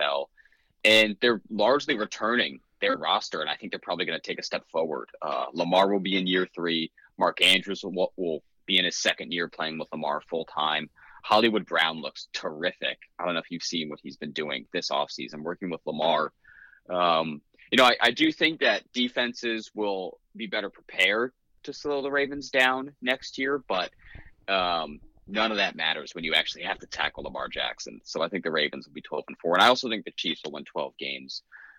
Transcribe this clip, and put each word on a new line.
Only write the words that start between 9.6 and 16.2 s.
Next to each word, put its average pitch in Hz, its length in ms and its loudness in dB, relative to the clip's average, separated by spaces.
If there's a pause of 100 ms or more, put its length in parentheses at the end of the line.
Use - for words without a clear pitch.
with 78 140 -8
Lamar 76 360 -2
full-time. 78 640 -2 (320)
Hollywood 107 440 4
Brown 82 340 2
looks - 320 -10
terrific. 78 640 -4 (200)
I 87 80 -4
don't 87 80 -2
know 82 60 0
if - 100 -14
you've 85 120 -8
seen 78 280 -4
what 73 120 -12
he's 69 140 -14
been 76 160 -10
doing 71 400 -6
this 85 160 -4
offseason, 71 540 -4
working 87 260 -6
with 82 160 -6
Lamar. 78 480 0 (560)